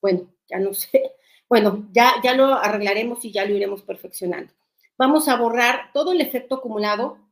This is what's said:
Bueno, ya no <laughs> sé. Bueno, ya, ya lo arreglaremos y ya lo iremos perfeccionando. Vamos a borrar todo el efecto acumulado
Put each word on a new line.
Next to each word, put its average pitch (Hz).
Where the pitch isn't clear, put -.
Bueno, 180
ya 185
no 196
<laughs> -
sé. 269
Bueno, 208
ya, 240
ya 254
lo 269
arreglaremos 214
y 220
ya 196
lo 208
iremos 202
perfeccionando. 185
Vamos 294
a 254
borrar 240
todo 320
el 349
efecto 262
acumulado 214